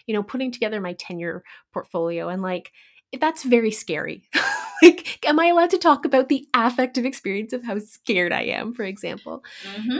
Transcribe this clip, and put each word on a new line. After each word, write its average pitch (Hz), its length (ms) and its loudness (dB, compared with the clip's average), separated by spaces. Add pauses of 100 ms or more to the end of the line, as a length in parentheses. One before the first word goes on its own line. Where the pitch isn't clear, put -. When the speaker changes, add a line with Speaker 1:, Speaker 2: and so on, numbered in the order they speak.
Speaker 1:
you 220 60 -4
know, 208 100 0
putting 254 280 -6
together 220 280 -4
my 180 140 -6
tenure 175 500 -8 (300)
portfolio, 170 560 -4
and, 185 120 -6
like, 185 300 -6 (480)
that's 320 240 -2
very 233 280 4
scary. - 520 -6 (100)
<laughs> - 80 2 (420)
Like, - 440 8
am 302 120 4
I 330 60 4
allowed 349 240 4
to 349 80 0
talk 320 280 4
about 262 220 2
the 269 280 0
affective 247 500 0
experience 220 480 -6
of 247 100 -8
how 214 140 -6
scared 185 560 -2
I - 120 -2
am, - 280 -6
for 240 100 -8
example? - 600 -10 (320)
Speaker 2:
Mm-hmm. 240 240 -6